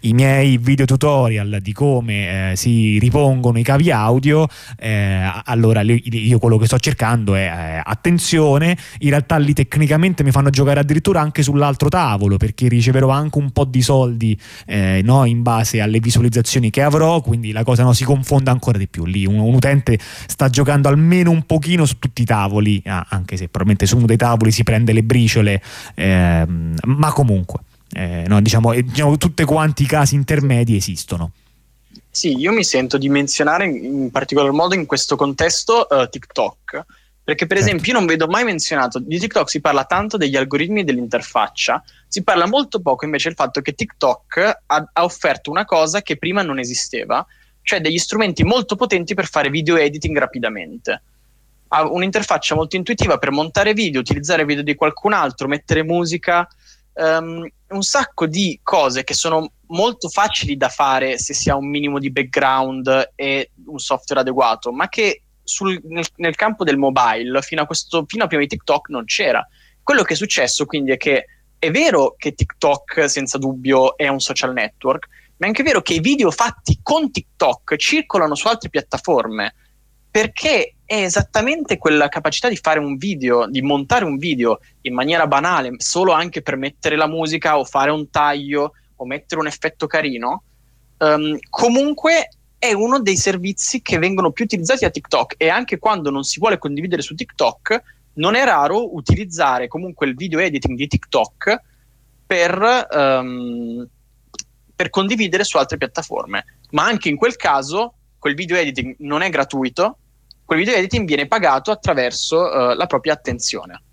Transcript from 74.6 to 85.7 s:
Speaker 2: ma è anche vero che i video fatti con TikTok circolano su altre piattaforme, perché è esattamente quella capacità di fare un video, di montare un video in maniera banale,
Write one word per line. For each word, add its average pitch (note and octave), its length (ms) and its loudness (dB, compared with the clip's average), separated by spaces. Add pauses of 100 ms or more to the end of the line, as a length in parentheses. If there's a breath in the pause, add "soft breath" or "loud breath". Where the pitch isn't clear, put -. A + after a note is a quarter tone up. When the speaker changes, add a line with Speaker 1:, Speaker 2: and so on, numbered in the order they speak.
Speaker 2:
ma - 80 -4
è G3+ 40 -2
anche A3 140 -2
vero C4 180 2
che - 120 -4
i E3 60 0
video A#3 320 2
fatti - 520 -2
con D4+ 280 0
TikTok - 640 -4
circolano E3+ 580 -2
su - 120 -4
altre A3+ 220 -2
piattaforme, A2+ 840 -4 (580)
perché A3 640 -2 (100)
è G#3+ 100 -6
esattamente G#3+ 800 -2
quella D3 320 2
capacità D#3 400 -4
di G3+ 80 -4
fare D#3 220 0
un C#3+ 180 -4
video, B2+ 520 0
di C3 120 -4
montare C#3+ 440 0
un C#3 120 -4
video B2+ 420 0 (220 soft breath)
in B2 120 -8
maniera D#3 320 0
banale, C#3+ 520 0